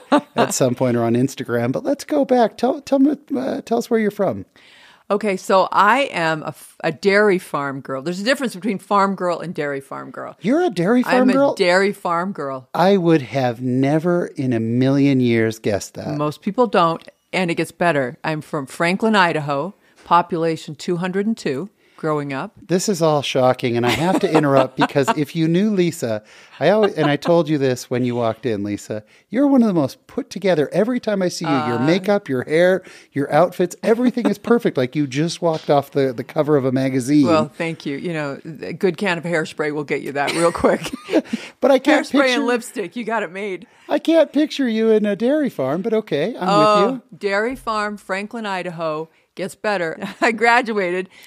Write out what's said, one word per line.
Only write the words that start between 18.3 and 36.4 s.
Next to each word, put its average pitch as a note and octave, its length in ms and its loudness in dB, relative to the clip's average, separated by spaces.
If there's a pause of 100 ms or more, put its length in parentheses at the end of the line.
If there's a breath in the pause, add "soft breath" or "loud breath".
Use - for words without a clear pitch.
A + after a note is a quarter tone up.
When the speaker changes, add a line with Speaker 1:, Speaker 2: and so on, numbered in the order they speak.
Speaker 1:
from C#3+ 240 -8
Franklin, F#3+ 500 0
Idaho, D#3 560 0 (320 soft breath)
population E3 680 0
two F3+ 240 -4
hundred F#3 280 -2
and A3+ 120 -2
two. D#3 320 -6 (260 soft breath)
Growing D3 360 -2
up. C3+ 200 -8 (100)
Speaker 2:
This F3+ 260 0
is E3+ 140 0
all D3+ 200 4
shocking, B2+ 540 2
and A#2+ 80 0
I A#2+ 60 4
have D#3 300 0
to E3 120 0
interrupt C#3 440 4
Speaker 1:
<laughs> D3 60 2
Speaker 2:
because C#3+ 260 2 (100)
if D3 160 -4
you D#3+ 140 0
knew F#3 240 2
Lisa, D#3 500 -2 (380 loud breath)
I C#3 80 4
always, G#3 260 4
and D3+ 160 0
I C#3+ 60 2
told E3+ 320 2
you D3+ 100 0
this C3 320 0
when B2+ 140 0
you A#2+ 100 -2
walked A#2 320 -2
in, G#2 160 -2
Lisa, G#2 400 -6 (280 soft breath)
you're C4+ 180 2
one C4+ 140 4
of A3+ 40 4
the G3+ 80 0
most C#3 320 -2
put - 240 -8
together. E3+ 420 0
Every A3+ 280 0
time G3+ 220 -2
I F3+ 60 0
see F3 160 -8
you, D#3+ 60 -4
your A#2+ 300 -2
Speaker 1:
Uh. D#3 40 0
Speaker 2:
makeup, G3+ 440 0
your B2+ 160 -2
hair, F3 400 2 (260 loud breath)
your C3+ 240 -4
outfits, F3 480 2
everything A#3 480 0
is G3+ 80 -4
perfect, A3 380 0
like B2+ 180 -2
you D3 140 -2
just D3+ 340 -4
walked D#3+ 280 -2
off C#3+ 200 2
the, C3+ 220 0
the A#2+ 100 -10
cover D3+ 340 0